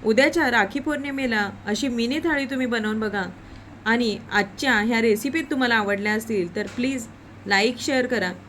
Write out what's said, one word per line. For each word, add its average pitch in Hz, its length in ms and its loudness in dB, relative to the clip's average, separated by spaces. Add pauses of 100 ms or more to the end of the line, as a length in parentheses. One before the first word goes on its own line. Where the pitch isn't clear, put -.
उद्याच्या 269 460 4
राखी 226 300 2
पौर्णिमेला 269 680 -2 (180)
अशी 214 220 0
मिनी 240 300 0
थाळी 311 260 0
तुम्ही 254 220 -2
बनवून 220 340 0
बघा 208 240 -2 (640)
आणि 226 300 2 (160)
आजच्या 208 480 0
ह्या 226 200 2
रेसिपी 226 420 2
तुम्हाला 262 320 0
आवडल्या 202 380 2
असतील, 214 440 -2
तर 214 100 -4 (100)
प्लीज 254 300 -2 (400)
लाईक, 208 340 2
शेअर 262 260 2
करा 196 260 -2 (160)